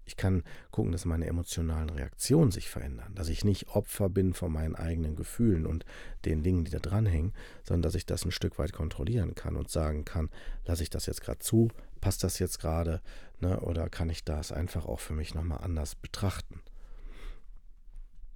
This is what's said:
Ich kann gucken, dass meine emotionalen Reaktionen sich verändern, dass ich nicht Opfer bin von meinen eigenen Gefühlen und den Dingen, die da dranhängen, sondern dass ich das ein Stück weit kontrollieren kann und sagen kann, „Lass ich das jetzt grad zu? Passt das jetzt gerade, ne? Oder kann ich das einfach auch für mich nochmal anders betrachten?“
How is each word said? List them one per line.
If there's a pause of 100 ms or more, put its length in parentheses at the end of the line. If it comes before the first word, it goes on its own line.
Ich
kann (260)
gucken,
dass
meine
emotionalen
Reaktionen
sich
verändern,
dass
ich
nicht
Opfer
bin
von
meinen
eigenen
Gefühlen
und (420)
den
Dingen,
die
da
dranhängen, (300)
sondern
dass
ich
das
ein
Stück
weit
kontrollieren
kann
und
sagen
kann, (340)
„Lass
ich
das
jetzt
grad
zu? (320)
Passt
das
jetzt
gerade, (380)
ne?
Oder
kann
ich
das
einfach
auch
für
mich
nochmal
anders
betrachten?“ (1700)